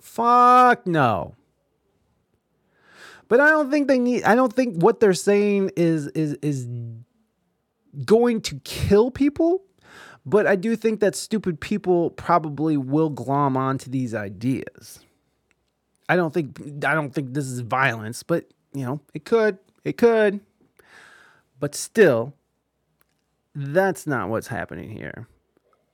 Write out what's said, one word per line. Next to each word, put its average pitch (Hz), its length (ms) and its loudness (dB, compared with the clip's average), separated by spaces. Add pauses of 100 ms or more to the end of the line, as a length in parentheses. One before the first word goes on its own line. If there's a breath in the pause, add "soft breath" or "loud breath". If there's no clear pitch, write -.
Fuck 247 840 4
no. 131 480 0 (1900 loud breath)
But 240 120 4
I 294 100 6
don't 302 200 2
think 285 180 0
they 262 100 4
need, 247 260 0
I 196 100 6
don't 247 180 2
think 214 300 -2
what 220 180 4
they're 202 120 4
saying 202 640 0
is, 165 320 0
is, 151 320 -4
is 135 260 -4 (1400)
going 226 380 2
to 143 220 -10
kill 214 460 2
people. 330 520 0 (640 loud breath)
But 131 220 2
I 190 100 2
do 220 200 -2
think 220 240 -2
that 190 140 2
stupid 185 460 -4
people 180 500 0
probably 156 640 0
will 143 340 0
glom 135 460 -2
onto 131 340 -4
these 127 240 -4
ideas. 104 840 -8 (1080)
I 165 80 2
don't 165 160 0
think, 160 280 -6 (240)
I 139 100 -2
don't 147 200 -4
think 131 200 -6
this 143 120 -6
is 123 140 -8
violence, 117 600 -4
but, - 240 -4 (280)
you 139 100 -8
know, 143 160 -8 (140)
it 156 100 -12
could, 214 340 0 (260)
it 151 120 -6
could. 220 440 2 (1200 loud breath)
But 143 140 -6
still, 139 600 2 (1200)
that's 156 520 -2
not 117 220 -2
what's 110 200 -4
happening - 420 -10
here. - 360 -14 (680)